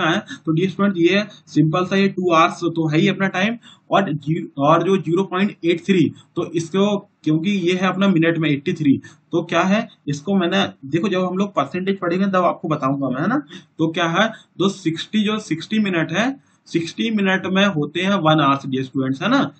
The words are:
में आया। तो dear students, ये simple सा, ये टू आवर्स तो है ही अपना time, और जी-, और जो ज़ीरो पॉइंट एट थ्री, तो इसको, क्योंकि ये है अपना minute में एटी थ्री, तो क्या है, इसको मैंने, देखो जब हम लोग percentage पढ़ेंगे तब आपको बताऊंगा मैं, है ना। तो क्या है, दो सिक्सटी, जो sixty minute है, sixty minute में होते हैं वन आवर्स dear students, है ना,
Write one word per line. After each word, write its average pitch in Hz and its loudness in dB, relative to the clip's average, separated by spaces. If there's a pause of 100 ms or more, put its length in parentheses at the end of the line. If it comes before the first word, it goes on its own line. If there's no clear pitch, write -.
में 175 0
आया। 175 2
तो - -6
dear 180 2
students, 196 0
ये 185 4 (220)
simple 160 2
सा, 190 -2
ये 196 4
टू 180 0
आवर्स 165 4
तो 165 -2
है 151 0
ही 196 4
अपना 190 0
time, 208 -2 (340)
और 185 2
जी-, 160 -4 (120)
और 160 4
जो 190 2
ज़ीरो 175 0
पॉइंट 190 -2
एट 175 0
थ्री, 185 2 (240)
तो 170 -4
इसको, 190 0 (280)
क्योंकि 160 0
ये 185 0
है 190 -2
अपना 185 0
minute 165 2
में 156 0
एटी 143 -2
थ्री, 151 2 (320)
तो 165 0
क्या 165 0
है, 202 0 (200)
इसको 170 -4
मैंने, 180 -2
देखो 165 0
जब 185 0
हम 180 -4
लोग 202 -2
percentage 185 -2
पढ़ेंगे 185 0
तब 185 0
आपको 165 -2
बताऊंगा 139 -2
मैं, 123 -4
है 180 0
ना। 262 0 (400)
तो 160 0
क्या 170 -2
है, 190 2 (300)
दो 190 0
सिक्सटी, 190 -4
जो 214 -2
sixty 165 -4
minute 170 -2
है, 233 -2 (260)
sixty 170 -4
minute 190 0
में 190 2
होते 151 -2
हैं 190 0
वन 156 2
आवर्स 135 2
dear 131 -4
students, 135 -4
है - -2
ना, - 2